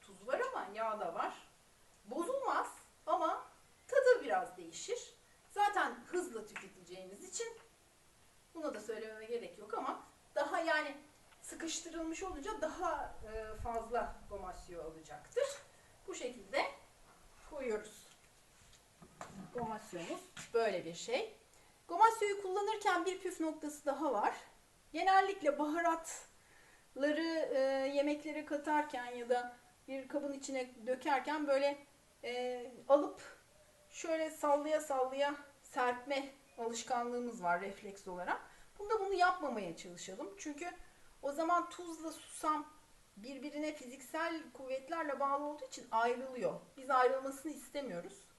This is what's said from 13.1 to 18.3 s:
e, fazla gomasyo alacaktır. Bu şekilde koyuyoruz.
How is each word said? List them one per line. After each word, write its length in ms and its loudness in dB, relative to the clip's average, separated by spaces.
e, 240 -6
fazla 600 -2
gomasyo 520 -10
alacaktır. 600 -4
Bu 80 -8
şekilde 480 -2
koyuyoruz. 560 -4